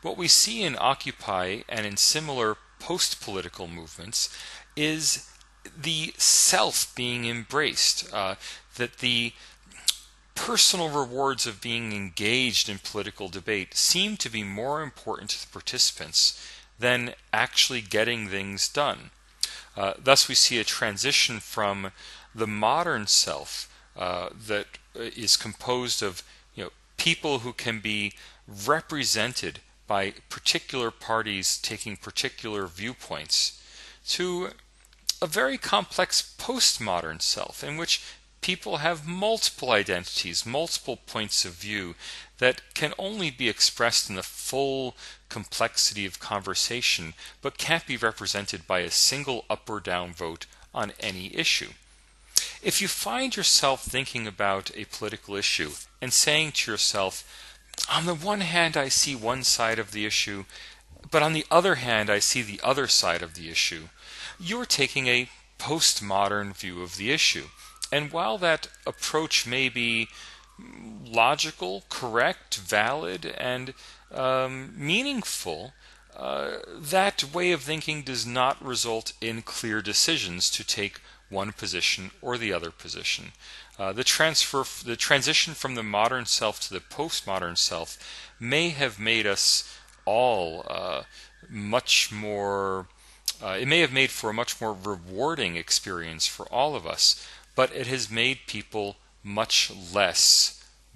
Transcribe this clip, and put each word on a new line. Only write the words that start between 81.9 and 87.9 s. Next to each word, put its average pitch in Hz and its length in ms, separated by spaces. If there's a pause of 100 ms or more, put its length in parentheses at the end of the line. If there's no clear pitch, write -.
or 123 160
the 110 160
other 82 180
position. - 600 (480)
Uh, 98 140
the 120 100
transfer, 151 580
f-, - 240
the 117 120
transition 151 560
from 131 220
the 113 80
modern 113 420
self - 340
to - 140
the 90 60
postmodern 95 800
self - 400 (420)